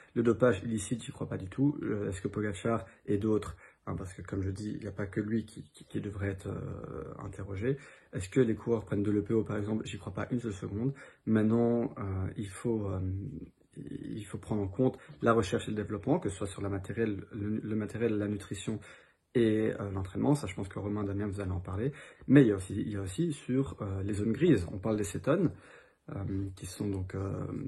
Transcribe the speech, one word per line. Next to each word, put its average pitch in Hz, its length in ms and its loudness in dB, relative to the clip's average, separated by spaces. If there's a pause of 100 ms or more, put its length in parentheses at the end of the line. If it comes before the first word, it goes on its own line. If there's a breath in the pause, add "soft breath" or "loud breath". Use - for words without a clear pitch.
(140 soft breath)
Le 120 80 2
dopage 113 400 6
illicite, 113 440 -2
j'y - 80 -8
crois - 160 -8
pas 101 80 -4
du 95 100 -6
tout. 139 360 2
Euh, 104 260 -2
est-ce 95 100 -4
que - 80 -4
Pogacar 107 580 0 (200 soft breath)
et 104 120 2
d'autres, 107 380 2 (320 soft breath)
hein, 98 80 -4
parce 90 180 -8
que - 80 -14
comme 95 200 -4
je 95 80 0
dis, 107 260 -4
il - 60 -8
n'y 107 60 -6
a 95 40 -6
pas 101 140 -4
que 104 160 -2
lui 107 240 0
qui, - 260 -14
qui, - 140 -20
qui 104 160 -6
devrait 101 300 -2
être, 95 160 -8
euh, - 680 -8 (120)
interrogé. 101 520 -4 (360 soft breath)
Est-ce 92 140 -4
que 135 140 4
les 113 140 6
coureurs 113 280 0
prennent 104 200 0
de 107 80 2
l'E 104 120 4
P 113 100 0
O, 110 120 6
par 107 100 -4
exemple ? 107 300 -2
J'y - 120 -8
crois - 160 -8
pas 104 180 -4
une 120 100 0
seule 113 100 -4
seconde. 101 420 -2 (320 soft breath)
Maintenant, 117 720 4
euh, 95 380 -2
il 101 140 -6
faut, 107 380 -2
euh, 95 120 -2 (800)
il - 480 -8
faut - 120 -8
prendre 107 240 -2
en 98 60 0
compte 127 300 2 (240 soft breath)
la 120 100 6
recherche 113 380 2
et - 20 -4
le 107 60 -4
développement, 107 420 0
que 113 80 -2
ce 95 80 -2
soit 104 120 -4
sur - 140 -8
la 101 60 -2
matériel, 98 640 -2
le, 107 320 -2
le 107 140 -2
matériel, 107 400 0
la 104 100 0
nutrition 104 540 -4 (520 soft breath)
et, 110 460 4
euh, 101 120 -4
l'entraînement. 104 440 2
Ça, 143 100 -2
je 98 100 -6
pense 101 120 -4
que - 100 -8
Romain, 104 280 -2
Damien, 101 220 -2
vous 101 120 -4
allez 92 120 -2
en 92 100 -2
parler. 101 320 -2 (340 loud breath)
Mais 139 140 12
il 117 80 10
y - 20 6
a 101 60 4
aussi, 92 180 -6
il 110 160 -2
y 101 60 -2
a 98 40 -2
aussi 156 300 -2
sur, 135 500 -2
euh, 98 220 -4
les 101 120 -2
zones 107 180 2
grises. 117 400 4
On 104 40 -6
parle 107 200 0
des 104 80 0
cétones, 160 440 2 (640 soft breath)
euh, 98 440 -2
qui - 80 -12
sont - 240 -4
donc, 95 260 -4
euh, 98 320 -2 (200)